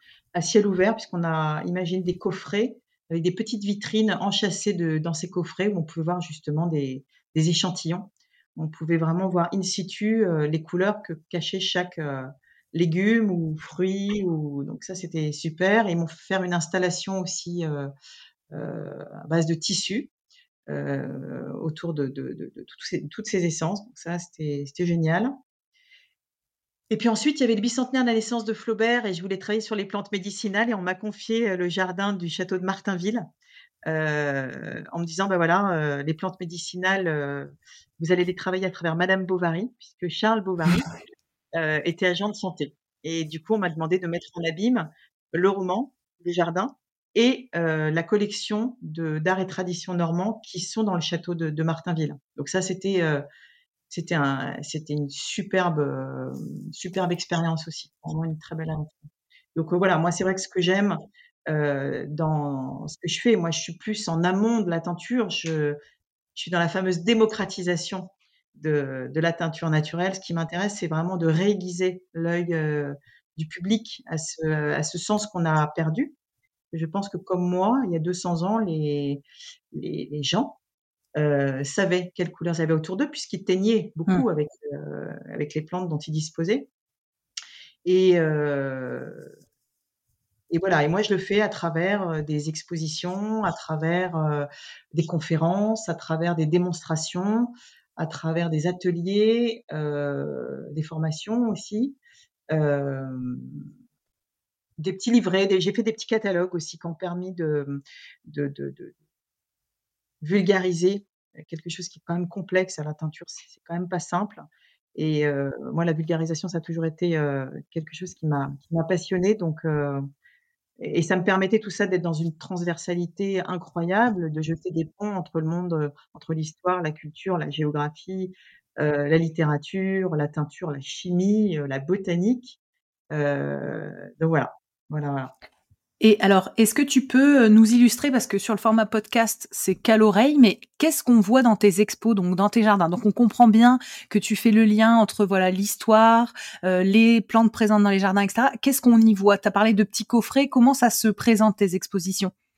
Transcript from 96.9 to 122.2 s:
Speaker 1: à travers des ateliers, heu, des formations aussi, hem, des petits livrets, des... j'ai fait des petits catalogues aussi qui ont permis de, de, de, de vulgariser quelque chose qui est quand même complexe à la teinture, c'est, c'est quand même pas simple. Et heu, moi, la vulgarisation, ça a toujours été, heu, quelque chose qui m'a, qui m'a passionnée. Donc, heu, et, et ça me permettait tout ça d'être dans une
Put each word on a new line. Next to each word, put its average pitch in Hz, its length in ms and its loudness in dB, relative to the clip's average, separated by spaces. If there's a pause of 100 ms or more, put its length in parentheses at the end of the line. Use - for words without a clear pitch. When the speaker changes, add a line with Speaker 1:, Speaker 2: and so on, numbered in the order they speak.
Speaker 1:
à 160 100 -4
travers 165 420 -4
des 156 180 0
ateliers, 202 1080 0
heu, 143 960 -6
des 156 120 -4
formations 160 640 -2
aussi, 214 480 -4 (520)
hem, 135 920 -2 (1400)
des 180 160 -4
petits 208 180 -4
livrets, 196 360 4
des... 190 120 4
j'ai 185 140 0
fait 226 100 0
des 220 100 0
petits - 140 -14
catalogues 185 480 0
aussi 165 240 -8
qui - 60 -12
ont 170 100 -8
permis 180 380 -8
de, 147 500 -4 (420)
de, 147 220 -6
de, 139 300 -8
de - 180 -18 (1300)
vulgariser 185 840 2 (420)
quelque 165 220 -12
chose 170 200 -10
qui - 100 -20
est - 60 -20
quand 170 100 -4
même 175 140 -2
complexe 185 500 -2
à 151 40 -6
la 151 100 -6
teinture, 156 360 -8
c'est, - 200 -20
c'est - 180 -20
quand 170 80 -6
même 180 140 -4
pas 180 100 -4
simple. 190 420 -4 (540)
Et 151 320 0
heu, 139 240 -2 (220)
moi, 165 120 0
la 165 80 2
vulgarisation, 160 540 -2
ça 170 100 -4
a 165 40 -4
toujours 165 240 -4
été, 160 320 -2
heu, 139 300 -2 (220)
quelque 156 240 -8
chose 180 220 -12
qui - 100 -8
m'a, 139 260 -2 (100)
qui - 120 -10
m'a 165 100 2
passionnée. 185 520 0
Donc, 165 300 -4
heu, 143 360 0 (800)
et, - 200 -2
et - 40 4
ça 190 140 0
me 180 60 -2
permettait 190 360 2
tout 208 100 -8
ça 202 180 -2
d'être 180 140 0
dans 170 120 -2
une 160 240 -4